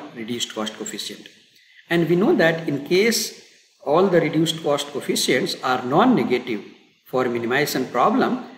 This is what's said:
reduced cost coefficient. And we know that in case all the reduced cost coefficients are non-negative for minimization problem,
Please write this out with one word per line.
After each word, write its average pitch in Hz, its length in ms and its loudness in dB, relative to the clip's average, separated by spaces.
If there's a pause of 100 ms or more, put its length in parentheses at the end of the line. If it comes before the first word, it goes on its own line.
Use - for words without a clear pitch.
(160)
reduced 117 360 -8
cost 107 220 -8
coefficient. 101 540 -12 (600)
And 170 200 2
we 175 80 4
know 254 180 4
that 165 340 2
in 143 160 -4
case 214 560 0 (460)
all 175 220 4
the 170 120 4
reduced 156 440 0
cost 147 240 -2
coefficients - 760 -2
are 127 220 0
non-negative 123 760 2 (440)
for 131 220 0
minimization 123 680 -2
problem, 202 520 2 (140)